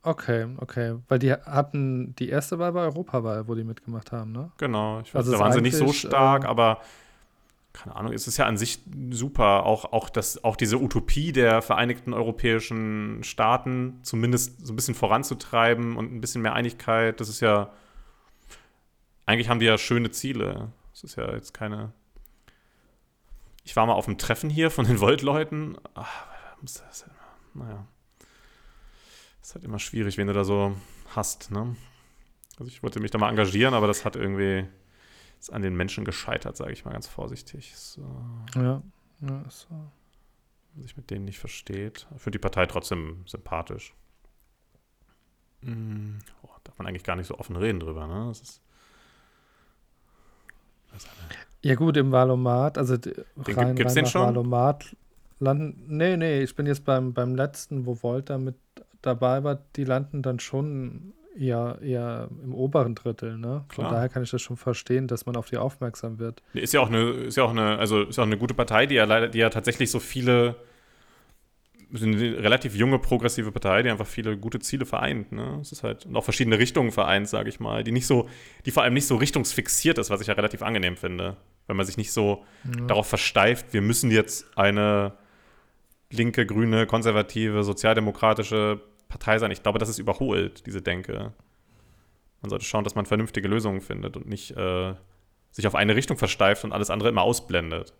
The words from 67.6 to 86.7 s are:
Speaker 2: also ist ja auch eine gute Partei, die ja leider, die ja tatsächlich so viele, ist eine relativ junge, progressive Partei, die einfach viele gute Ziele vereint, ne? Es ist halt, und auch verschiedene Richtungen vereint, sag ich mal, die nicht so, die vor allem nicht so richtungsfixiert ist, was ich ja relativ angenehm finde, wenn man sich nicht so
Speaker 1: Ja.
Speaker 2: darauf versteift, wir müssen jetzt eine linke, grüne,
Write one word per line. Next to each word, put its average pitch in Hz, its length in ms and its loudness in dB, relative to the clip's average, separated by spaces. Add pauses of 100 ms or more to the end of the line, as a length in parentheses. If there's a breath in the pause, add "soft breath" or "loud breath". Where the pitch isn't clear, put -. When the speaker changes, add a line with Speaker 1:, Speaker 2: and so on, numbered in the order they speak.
Speaker 2:
also 104 240 4
ist 104 140 -4
ja 123 60 2
auch 110 40 4
eine 107 120 2
gute 120 160 -2
Partei, 117 320 4
die 143 100 2
ja 110 80 8
leider, 113 240 4
die 113 100 -4
ja 113 100 6
tatsächlich 120 420 0
so 117 100 -2
viele, 120 560 2 (1400 soft breath)
ist 110 100 -6
eine 110 180 2
relativ 113 560 2
junge, 127 220 4
progressive 117 540 0
Partei, 98 300 4
die 123 80 2
einfach 104 160 -4
viele 110 300 -4
gute 107 220 -6
Ziele - 260 -4
vereint, 113 480 -4
ne? 123 300 -8
Es - 100 -14
ist - 100 -14
halt, 110 220 -8
und 120 120 -12
auch 113 80 -2
verschiedene 113 340 2
Richtungen 123 340 2
vereint, 101 360 2
sag 107 180 -2
ich 110 140 -10
mal, 110 240 -4
die 113 80 -2
nicht 123 140 0
so, 120 220 4 (380 loud breath)
die 135 60 -4
vor 147 100 4
allem 120 100 4
nicht 139 140 2
so 131 100 4
richtungsfixiert - 800 2
ist, 110 140 -2
was 101 100 0
ich 107 60 -8
ja 107 80 0
relativ 104 280 0
angenehm 95 360 -2
finde, 90 400 -6 (280)
wenn 98 100 -4
man 95 100 0
sich 95 100 -8
nicht 107 160 -4
so 101 320 0 (200 loud breath)
Speaker 1:
Ja. 120 220 -6
Speaker 2:
darauf 107 220 2
versteift, - 640 2
wir 110 80 2
müssen 117 300 2
jetzt - 360 2 (120)
eine 101 560 4 (960 soft breath)
linke, 117 320 2
grüne, 110 420 2